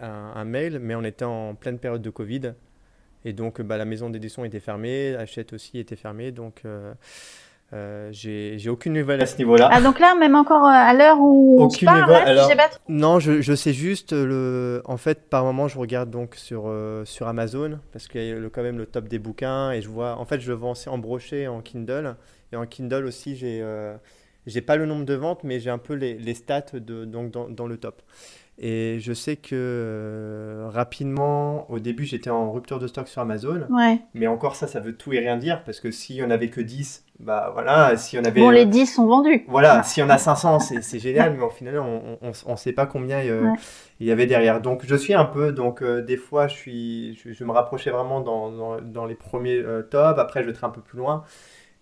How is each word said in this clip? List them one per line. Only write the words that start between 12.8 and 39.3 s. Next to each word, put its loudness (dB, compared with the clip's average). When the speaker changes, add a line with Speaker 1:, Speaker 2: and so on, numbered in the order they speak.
Speaker 1:
non, 4
je, 2
je 0
sais 0
juste, -4
euh, 0
le... -2
en -6
fait, -4
par 0
moment, -2
je -8
regarde -6
donc -10
sur, -12
euh, -8
sur -12
Amazon, -6
parce -20
qu'il -10
y -8
a -8
le, -12
quand -8
même -6
le -10
top -10
des -6
bouquins, -6
et -6
je -14
vois, -8
en -12
fait, -6
je -8
vends -8
aussi -14
en -8
broché, -10
en -10
Kindle, -10
et -14
en -8
Kindle -8
aussi, -12
j'ai, -8
euh, -10
j'ai -6
pas 0
le -2
nombre -6
de -4
ventes, -6
mais -8
j'ai -8
un -6
peu -12
les, -6
les -10
stats -6
de, -14
donc -12
dans, -12
dans -12
le -10
top. -16
Et -6
je -8
sais -8
que, -20
euh, -10
rapidement, -4
au -8
début, -6
j'étais -10
en -4
rupture -10
de -8
stock -12
sur -12
Amazon. -6
Speaker 2:
Ouais. 2
Speaker 1:
Mais -4
encore -4
ça, -8
ça -10
veut -12
tout -8
et 0
rien -2
dire, -6
parce -14
que -8
s'il -14
y -6
en -4
avait 0
que -12
dix, -10
bah -4
voilà, 4
s'il -8
y -2
en -2
avait, 4
Speaker 2:
Bon, 10
Speaker 1:
euh, 8
Speaker 2:
les 10
dix 4
sont 2
vendus. 4